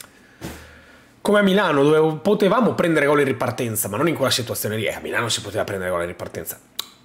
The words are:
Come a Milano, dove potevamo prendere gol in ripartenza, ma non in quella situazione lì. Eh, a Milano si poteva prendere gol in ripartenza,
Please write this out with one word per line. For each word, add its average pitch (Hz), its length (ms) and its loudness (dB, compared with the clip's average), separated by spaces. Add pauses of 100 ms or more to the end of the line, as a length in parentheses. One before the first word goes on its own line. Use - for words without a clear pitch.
(1200)
Come 208 160 2
a 208 40 4
Milano, 185 400 4
dove 156 360 4
potevamo 202 560 2
prendere 156 320 2
gol 147 140 4
in 143 40 4
ripartenza, 120 640 -2
ma 101 80 -6
non 156 120 0
in 151 60 -2
quella 123 180 0
situazione 110 440 -4
lì. 110 80 -4
Eh, - 80 -2
a - 80 -10
Milano 117 300 -4
si 110 100 -4
poteva 98 240 -6
prendere 92 260 -6
gol 87 120 -2
in 87 60 -6
ripartenza, - 520 -12 (440)